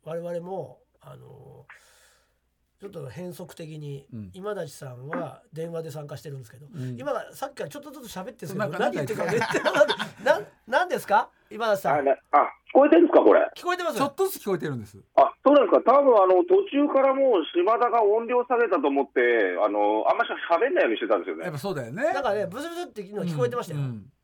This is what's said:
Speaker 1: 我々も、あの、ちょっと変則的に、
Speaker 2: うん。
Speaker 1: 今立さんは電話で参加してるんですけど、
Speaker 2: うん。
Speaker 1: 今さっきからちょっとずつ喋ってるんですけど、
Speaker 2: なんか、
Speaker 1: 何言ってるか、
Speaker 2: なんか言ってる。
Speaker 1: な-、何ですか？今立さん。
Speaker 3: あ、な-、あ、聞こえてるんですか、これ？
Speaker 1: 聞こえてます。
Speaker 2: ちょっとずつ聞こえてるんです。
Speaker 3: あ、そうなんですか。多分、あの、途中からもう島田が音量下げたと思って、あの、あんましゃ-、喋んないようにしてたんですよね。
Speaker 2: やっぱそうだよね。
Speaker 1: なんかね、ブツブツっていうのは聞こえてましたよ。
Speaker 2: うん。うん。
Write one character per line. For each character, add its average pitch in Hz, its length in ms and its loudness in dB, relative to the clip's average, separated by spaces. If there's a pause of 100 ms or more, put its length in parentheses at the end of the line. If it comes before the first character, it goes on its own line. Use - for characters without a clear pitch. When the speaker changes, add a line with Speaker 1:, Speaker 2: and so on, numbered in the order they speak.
Speaker 1:
我 160 160 -10
々 175 220 -8
も、 170 400 -12 (180)
あ 139 160 -20
の、 127 500 -20 (1160)
ち 196 60 -16
ょ - 20 -14
っ - 20 -18
と 151 160 -14
変 175 240 -14
則 170 240 -18
的 156 240 -16
に、 143 320 -14
Speaker 2:
う 117 60 -14
ん。 98 160 -14
Speaker 1:
今 202 200 -10
立 170 220 -12
さ 135 160 -18
ん 123 160 -18
は 147 340 -10 (120)
電 165 180 -10
話 165 120 -8
で 156 80 -12
参 147 140 -14
加 147 120 -14
し - 40 -16
て 160 80 -16
る 139 60 -12
ん 135 40 -14
で 123 60 -18
す - 60 -20
け 113 60 -20
ど、 143 180 -20
Speaker 2:
う - 20 -12
ん。 127 220 -10
Speaker 1:
今 269 140 -6 (180)
さ - 160 -10
っ 294 60 -14
き - 60 -20
か 220 40 -6
ら 156 60 -10
ち 294 80 -16
ょ - 20 -12
っ 294 40 -18
と 302 80 -18
ず 262 180 -18
つ - 40 -16
喋 185 100 -12
っ - 20 -12
て 247 60 -14
る - 20 -20
ん - 60 -20
で 170 80 -12
す - 60 -10
け 190 60 -6
ど、 - 0 -
Speaker 2:
な 214 80 -2
ん - 40 -6
か、 185 80 -10
Speaker 1:
何 262 120 0
言 233 120 -4
っ - 20 -4
て 214 80 -6
る - 60 -6
か、 - 60 -4
Speaker 2:
な - 60 -4
ん 220 80 0
か - 0 -
言 - 80 -2
っ - 60 -6
て - 60 0
る。 285 680 0
Speaker 1:
な-、 330 160 2 (260)
何 320 220 0
で 247 100 -2
す - 80 -12
か？ 214 220 2 (200)
今 214 220 -2
立 196 120 0
さ 139 120 2
ん。 151 40 2
Speaker 3:
あ、 139 40 -2
な-、 135 80 2 (200)
あ、 147 200 4 (160)
聞 - 60 -20
こ 262 120 8
え 302 40 4
て 311 60 8
る 339 80 8
ん - 20 6
で - 60 0
す - 20 -2
か、 - 100 8
こ 98 100 8
れ？ - 60 8 (160)
Speaker 1:
聞 - 80 -18
こ 359 100 -2
え 359 40 -2
て 359 80 -6
ま 311 60 -2
す。 226 60 -6
Speaker 2:
ち 185 40 0
ょ - 60 0
っ - 80 -8
と 381 120 0
ず 381 100 -8
つ - 60 -14
聞 208 60 -6
こ 190 60 0
え - 20 -6
て 147 100 -6
る 139 80 -4
ん 113 60 -8
で 104 60 -14
す。 - 100 -20 (180)
Speaker 3:
あ、 - 160 6 (140)
そ 269 60 6
う - 20 6
な 285 100 8
ん - 80 0
で - 60 6
す - 40 4
か。 233 140 4
多 285 60 6
分、 240 220 6
あ 185 40 4
の、 185 160 4
途 185 160 4 (120)
中 285 220 0
か 277 140 2
ら 262 60 2
も 262 260 2
う 151 60 -2 (100)
島 208 240 2
田 240 100 2
が 226 140 2
音 220 240 2
量 247 160 0
下 240 140 -2
げ 233 100 2
た 180 140 0
と 147 80 0
思 139 160 0
っ - 40 -20
て、 131 120 0 (420)
あ 104 60 2
の、 104 400 0
あ 170 40 2
ん - 40 -2
ま 233 80 0
し - 40 -12
ゃ-、 165 60 -6 (180)
喋 220 160 0
ん 359 40 -4
な 349 80 0
い - 20 2
よ 131 60 0
う - 20 0
に 104 60 -2
し - 40 -8
て 110 60 -6
た 107 80 2
ん 92 40 -2
で 82 60 -8
す 92 40 -8
よ 80 80 -8
ね。 82 80 -12
Speaker 2:
や - 60 -6
っ - 20 -12
ぱ 143 60 -10
そ 196 120 -6
う 165 40 -6
だ 131 100 -8
よ 117 80 -14
ね。 214 180 -8
Speaker 1:
な - 80 -4
ん 277 40 -8
か 214 100 -2
ね、 202 140 -4
ブ 190 140 -12
ツ 320 60 -10
ブ 339 80 -12
ツ 349 80 -10
っ 294 40 -12
て 220 140 -16
い 190 100 -16
う 208 40 -14
の 202 60 -8
は 185 40 -6
聞 165 120 -6
こ 247 80 -2
え 240 40 -2
て 240 60 -8
ま 240 80 -6
し - 40 -12
た 160 80 -10
よ。 147 40 -6
Speaker 2:
う 139 40 -4
ん。 - 20 -6
う 127 40 -6
ん。 107 220 -14 (120)